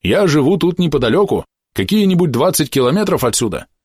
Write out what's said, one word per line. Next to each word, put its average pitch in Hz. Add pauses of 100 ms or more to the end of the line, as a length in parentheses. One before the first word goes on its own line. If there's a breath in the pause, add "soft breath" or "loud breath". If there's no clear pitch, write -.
«Я 165
живу 151
тут 175
неподалёку, 147 (280)
какие-нибудь 180
двадцать 147
километров 165
отсюда, 107 (180)